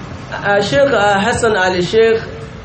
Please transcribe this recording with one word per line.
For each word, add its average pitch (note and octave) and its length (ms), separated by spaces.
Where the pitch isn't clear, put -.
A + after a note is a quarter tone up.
Ah, G3 300
Sheikh, C#4 300
ah, G3+ 300
Hassan A#3 340
Ali F#3 280
Sheikh, A3 360